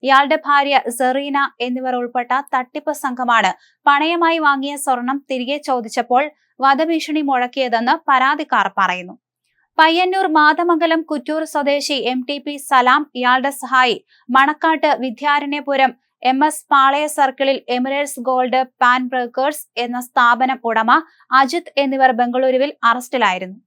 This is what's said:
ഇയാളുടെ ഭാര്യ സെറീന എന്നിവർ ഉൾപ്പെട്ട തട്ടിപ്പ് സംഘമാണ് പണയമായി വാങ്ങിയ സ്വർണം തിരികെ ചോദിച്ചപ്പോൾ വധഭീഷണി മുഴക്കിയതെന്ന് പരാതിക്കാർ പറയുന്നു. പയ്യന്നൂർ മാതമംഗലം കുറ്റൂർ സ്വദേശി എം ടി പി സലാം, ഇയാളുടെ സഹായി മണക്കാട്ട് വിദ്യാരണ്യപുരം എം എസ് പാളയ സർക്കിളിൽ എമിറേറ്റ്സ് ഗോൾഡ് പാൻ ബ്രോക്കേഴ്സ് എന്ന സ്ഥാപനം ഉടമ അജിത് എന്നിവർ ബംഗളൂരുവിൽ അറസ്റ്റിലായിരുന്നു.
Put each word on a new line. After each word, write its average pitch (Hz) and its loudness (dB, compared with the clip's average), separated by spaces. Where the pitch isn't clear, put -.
ഇയാളുടെ 277 4
ഭാര്യ 285 2
സെറീന 277 -2
എന്നിവർ 254 -4
ഉൾപ്പെട്ട 240 -4
തട്ടിപ്പ് 277 -4
സംഘമാണ് 240 2
പണയമായി 330 2
വാങ്ങിയ 277 -2
സ്വർണം 262 -2
തിരികെ 262 -4
ചോദിച്ചപ്പോൾ 247 -2
വധഭീഷണി 311 0
മുഴക്കിയതെന്ന് 247 0
പരാതിക്കാർ 262 0
പറയുന്നു. 185 -2
പയ്യന്നൂർ 359 2
മാതമംഗലം 320 2
കുറ്റൂർ 302 -4
സ്വദേശി 285 -2
എം 254 -4
ടി 285 -6
പി 294 -8
സലാം, 254 4
ഇയാളുടെ 254 0
സഹായി 254 0
മണക്കാട്ട് 302 2
വിദ്യാരണ്യപുരം 285 -2
എം 269 0
എസ് - -12
പാളയ 277 4
സർക്കിളിൽ 269 0
എമിറേറ്റ്സ് 269 -4
ഗോൾഡ് 254 0
പാൻ 254 2
ബ്രോക്കേഴ്സ് 254 -4
എന്ന 247 -6
സ്ഥാപനം 254 2
ഉടമ 226 2
അജിത് 277 -2
എന്നിവർ 262 4
ബംഗളൂരുവിൽ 254 0
അറസ്റ്റിലായിരുന്നു. 208 -2